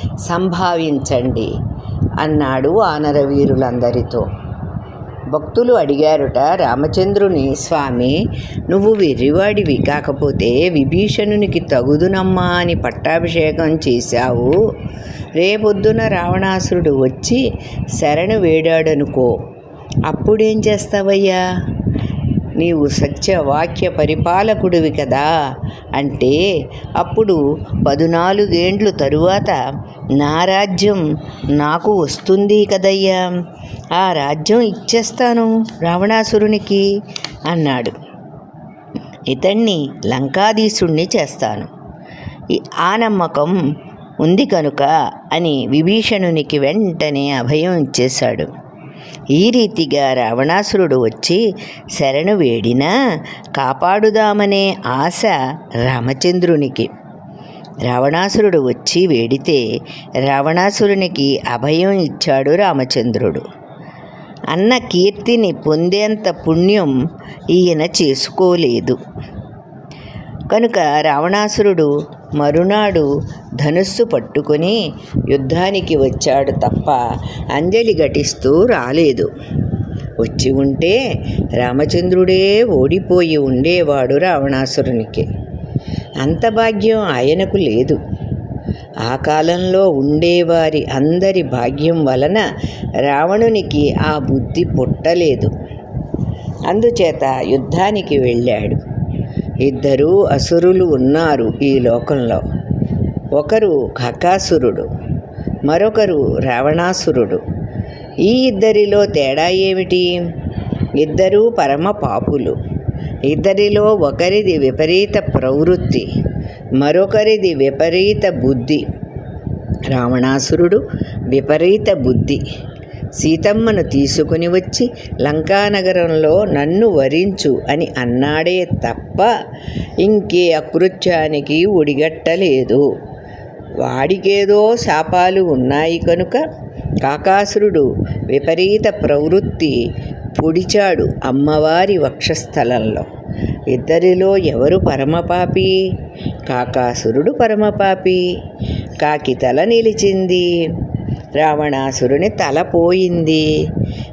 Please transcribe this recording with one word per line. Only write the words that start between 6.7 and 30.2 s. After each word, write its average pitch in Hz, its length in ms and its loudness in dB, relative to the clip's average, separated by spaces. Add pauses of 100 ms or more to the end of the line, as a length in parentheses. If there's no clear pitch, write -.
"స్వామి, 139 680 0 (440)
నువ్వు 196 240 4
వెర్రివాడివి 165 840 2 (100)
కాకపోతే 139 840 0
విభీషణునికి 196 880 0
తగుదునమ్మా 180 800 2
అని 175 340 0
పట్టాభిషేకం 160 1000 0
చేశావు, 127 960 0 (640)
రేపొద్దున 208 720 2
రావణాసురుడు 180 840 0
వచ్చి 135 640 0 (400)
శరణు 170 460 0
వేడాడనుకో, 156 1000 2 (640)
అప్పుడేం 214 640 2
చేస్తావయ్యా? 196 880 0 (960)
నీవు 160 320 2
సత్యవాక్య 156 1040 0
పరిపాలకుడివి 175 1000 2
కదా" 143 640 0 (400)
అంటే, 143 680 0 (320)
"అప్పుడు 165 600 0 (300)
పదునాలుగేండ్లు 180 1040 2
తరువాత 156 840 0 (380)
నా 147 340 2